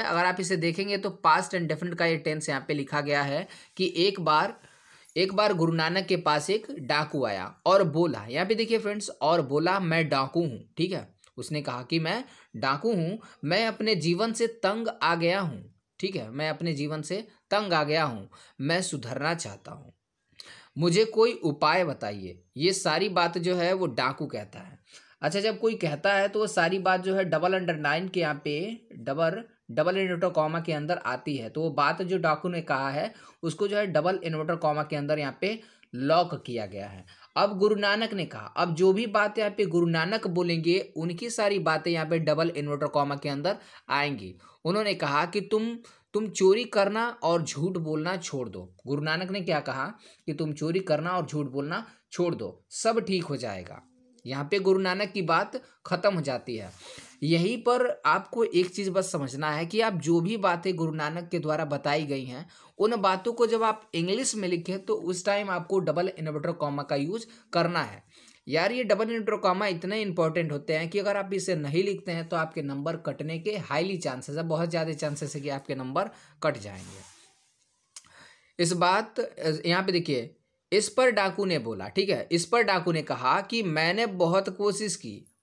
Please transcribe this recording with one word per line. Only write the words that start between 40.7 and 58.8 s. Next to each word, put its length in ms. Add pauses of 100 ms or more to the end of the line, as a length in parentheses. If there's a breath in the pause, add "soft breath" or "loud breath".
उनकी 320
सारी 300
बातें 320
यहाँ 140
पे 140
डबल 300
इन्वर्टर 380
कॉमा 280
के 140
अंदर 280 (320 loud breath)
आएंगी। 440 (320 soft breath)
उन्होंने 280
कहा 320
कि 160
"तुम, 340 (380 loud breath)
तुम 140
चोरी 360
करना 440 (160)
और 200
झूठ 340
बोलना 400
छोड़ 320
दो।" 260 (120)
गुरु 140
नानक 300
ने 100
क्या 180
कहा 280 (380 loud breath)
कि 80
"तुम 200
चोरी 260
करना 320
और 140
झूठ 220
बोलना 380 (260 loud breath)
छोड़ 240
दो, 340
सब 300
ठीक 240
हो 140
जाएगा।" 440 (440)
यहाँ 260
पे 80
गुरु 200
नानक 320
की 100
बात 400 (240 soft breath)
ख़त्म 280
हो 80
जाती 340
है। 160 (520 loud breath)
यहीं 340
पर 480
आपको 380
एक 260
चीज़ 200